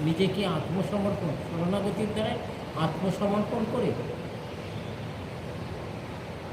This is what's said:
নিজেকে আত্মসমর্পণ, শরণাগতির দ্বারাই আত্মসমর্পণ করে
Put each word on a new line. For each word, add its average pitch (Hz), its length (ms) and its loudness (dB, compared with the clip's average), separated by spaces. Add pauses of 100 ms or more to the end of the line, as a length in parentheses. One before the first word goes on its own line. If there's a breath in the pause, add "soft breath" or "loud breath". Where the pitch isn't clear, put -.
নিজেকে 185 440 4
আত্মসমর্পণ, 180 800 2
শরণাগতির 190 880 2
দ্বারাই 226 240 2 (380)
আত্মসমর্পণ 196 960 2
করে 226 180 4 (2500)